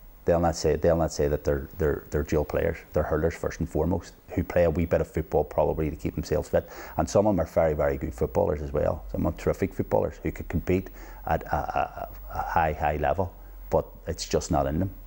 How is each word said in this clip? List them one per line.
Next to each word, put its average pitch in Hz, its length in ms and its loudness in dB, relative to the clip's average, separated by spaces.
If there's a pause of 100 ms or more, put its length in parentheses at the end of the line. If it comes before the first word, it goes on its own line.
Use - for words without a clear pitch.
(240)
they'll 85 160 6
not 82 140 4
say, 76 220 2
they'll 82 200 6
not 80 160 2
say 73 160 2
that 71 160 0
they're, 71 240 0 (100)
they're, 76 320 0
they're 76 120 0
dual 76 220 2
players. 82 340 0 (140)
They're 76 100 2
hurlers 80 320 0
first - 260 -6
and 80 80 -2
foremost, 82 460 0 (140)
who 85 160 -2
play 87 200 4
a 82 60 4
wee 82 160 2
bit 82 140 4
of 78 100 -2
football 78 320 0
probably 78 480 0
to - 60 -6
keep - 180 -4
themselves 76 340 -2
fit. - 200 2 (280)
And - 140 0
some 101 160 6
of 107 80 4
them 80 100 2
are - 40 -8
very, 82 260 4
very 73 220 2
good 76 180 -6
footballers 82 480 0
as 71 100 -6
well. 82 380 0
Some 85 160 0
are 85 60 0
terrific - 420 -2
footballers - 480 0
who 80 80 -2
could - 180 -8
compete 90 420 0 (360)
at 85 160 0
a, - 140 -4
a, - 520 -4 (260)
a - 80 -4
high, 80 300 2
high 76 240 0
level, 73 380 0 (340)
but 80 180 2 (200)
it's - 220 -6
just - 220 0
not 71 160 2
in 73 120 0
them. 98 120 0 (160)